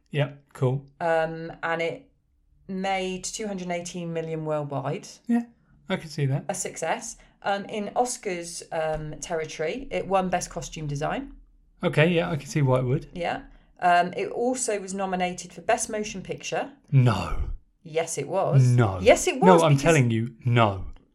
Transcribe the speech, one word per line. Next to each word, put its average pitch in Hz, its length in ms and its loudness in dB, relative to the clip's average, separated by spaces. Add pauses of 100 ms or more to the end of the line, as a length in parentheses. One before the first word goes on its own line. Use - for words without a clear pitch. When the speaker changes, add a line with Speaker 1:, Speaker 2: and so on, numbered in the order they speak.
(120)
Speaker 1:
Yep, 139 300 -2 (120)
cool. 135 320 0 (140)
Speaker 2:
Um, 165 520 0 (100)
and 165 200 -2
it - 260 -6 (580)
made 185 580 -4
two - 220 -8
hundred 180 240 -6
eighteen 175 440 -6
million 160 320 -6
worldwide. 147 600 -4 (200)
Speaker 1:
Yeah, 233 160 2 (480)
I 190 60 0
can 165 120 -12
see 147 180 -2
that. 139 220 -2
Speaker 2:
A 196 60 -4
success. - 600 -6 (300)
Um, 202 200 -2
in 202 280 -6
Oscars, 175 680 -4 (100)
um, 156 480 -4
territory, 160 720 -4
it 180 160 -4
won 185 240 2
Best 180 180 -2
Costume 156 380 -10
Design. 151 480 -4 (480)
Speaker 1:
Okay, 156 260 4
yeah, 175 220 2
I 165 60 -2
can - 120 -10
see 151 140 0
why 131 160 4
it 131 60 0
would. 139 280 0
Speaker 2:
Yeah. - 300 -4 (400)
Um, 175 340 4
it - 140 -4
also 240 500 -2
was 190 140 -8
nominated 185 580 -4
for - 80 -16
Best 233 300 -2
Motion 208 320 -8
Picture. 170 480 -6 (200)
Speaker 1:
No. 101 460 4 (460)
Speaker 2:
Yes, 160 340 -4
it 147 120 -6
was. 151 420 4
Speaker 1:
No. 110 320 4
Speaker 2:
Yes, 311 260 6
it 269 140 0
was, 175 180 10
Speaker 1:
No, 165 60 6
I'm 147 60 6
Speaker 2:
because 139 100 4
Speaker 1:
telling 143 280 6
you, 113 220 0 (140)
no. 110 400 4 (280)